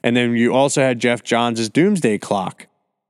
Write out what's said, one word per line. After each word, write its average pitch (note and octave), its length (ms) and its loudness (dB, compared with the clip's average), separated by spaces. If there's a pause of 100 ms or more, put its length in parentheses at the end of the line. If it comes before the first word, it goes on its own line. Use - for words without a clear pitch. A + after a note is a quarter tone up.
And A#2+ 140 0
then A#2+ 200 0
you A#2 160 2
also C#3 300 2
had B2+ 160 0
Jeff A#2+ 240 0
Johns' A#2 460 -2
Doomsday D3+ 500 0
Clock - 480 -6 (440)